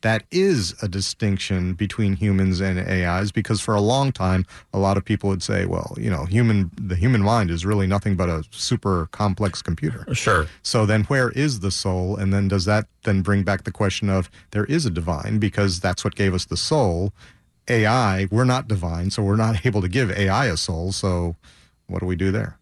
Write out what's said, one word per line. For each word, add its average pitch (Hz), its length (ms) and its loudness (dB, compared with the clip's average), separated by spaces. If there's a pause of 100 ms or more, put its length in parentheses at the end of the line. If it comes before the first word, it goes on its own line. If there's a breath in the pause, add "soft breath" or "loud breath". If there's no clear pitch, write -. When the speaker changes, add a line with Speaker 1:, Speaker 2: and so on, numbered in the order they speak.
Speaker 1:
that 110 280 0
is 165 500 2
a 110 80 -4
distinction 92 840 -2
between 98 400 0
humans 95 460 2
and 95 180 0
A 90 420 0
Is, 104 120 -4
because 104 280 -2
for 113 140 -2
a 104 60 4
long 131 320 2
time, 92 340 0 (260 loud breath)
a 98 60 -2
lot 98 180 4
of 98 80 -2
people 101 240 0
would 95 140 -2
say, 92 240 -2
well, - 320 -4
you 57 100 -4
know, 78 160 -2
human, 101 460 2 (100)
the 95 160 -4
human 110 260 2
mind 104 280 4
is 85 160 -2
really 98 220 2
nothing 101 280 0
but 87 120 0
a 80 240 -2
super 95 580 -2
complex 101 500 -2
computer. - 540 -4
Speaker 2:
Sure. 90 320 2 (160)
Speaker 1:
So 110 240 0
then 107 180 4
where 127 260 2
is 135 300 -2
the 92 120 -2
soul? 92 440 -2
And 98 160 0
then 101 160 2
does 92 180 2
that 107 200 2 (160)
then 98 200 2
bring 101 200 2
back 92 220 -2
the - 80 -8
question 101 360 -2
of 95 220 0 (220 loud breath)
there 107 140 0
is 151 200 0
a 107 40 0
divine, 85 500 -2
because 98 400 0
that's 92 240 -2
what 101 100 -4
gave 98 180 0
us 90 140 -2
the 80 100 -6
soul. 101 560 0 (540 loud breath)
A 113 200 2
I, 101 440 2
we're 113 140 2
not 127 240 2
divine, 87 420 -2
so 110 120 -2
we're 101 140 2
not 110 200 2
<laughs> 87 100 -4
able 104 140 2
to 90 80 0
give 110 220 0
A 98 180 0
I 117 180 2
a 85 120 0
soul. 87 340 -4
So 87 440 -2 (500 soft breath)
what 90 140 -6
do 92 60 -4
we 92 100 0
do 95 140 0
there? 104 320 -4